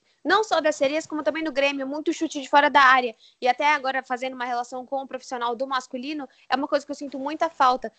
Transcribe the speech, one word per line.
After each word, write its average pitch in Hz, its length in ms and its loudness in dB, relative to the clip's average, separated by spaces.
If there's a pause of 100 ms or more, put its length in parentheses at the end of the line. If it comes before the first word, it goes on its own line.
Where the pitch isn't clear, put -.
(240)
não 392 200 4
só 349 180 0
das 302 140 0
sereias, 302 300 0
como 302 180 -8
também 311 200 -2
no 311 80 -4
Grêmio, 277 360 0
muito 302 260 -4
chute 302 260 -6
de 262 100 -10
fora 294 200 6
da 285 120 6
área. 254 320 6 (280)
E 247 60 2
até 294 260 2
agora, 262 300 -2
fazendo 262 320 -6
uma 247 100 -6
relação 247 400 -6
com 269 160 -6
o 269 60 -12
profissional 247 480 -6
do 262 120 -6
masculino, 269 640 -8 (180)
é - 80 0
uma 277 120 -2
coisa 285 180 0
que - 60 -12
eu 277 40 -6
sinto 285 240 -10
muita 302 300 -2
falta. 254 500 2